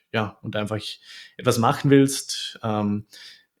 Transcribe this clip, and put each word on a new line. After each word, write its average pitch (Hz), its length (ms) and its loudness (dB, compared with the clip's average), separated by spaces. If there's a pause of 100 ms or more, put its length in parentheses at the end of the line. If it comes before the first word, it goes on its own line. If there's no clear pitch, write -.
(120)
ja, 107 300 -2
und 107 140 -10
einfach 107 240 -2 (580)
etwas 117 220 0
machen 135 320 2
willst, - 720 2
ähm, 107 420 -2 (560)